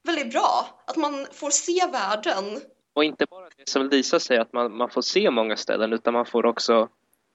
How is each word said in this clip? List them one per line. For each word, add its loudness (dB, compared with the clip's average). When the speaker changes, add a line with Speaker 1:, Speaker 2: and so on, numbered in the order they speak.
Speaker 1:
väldigt -2
bra 0
att -8
man -2
får -8
se 0
världen. -4
Speaker 2:
Och 2
inte 0
bara -20
det -14
som 0
Lisa 2
säger, 2
att -4
man, -2
man -2
får -2
se 2
många 0
ställen, -2
utan -2
man 0
får 0
också, 2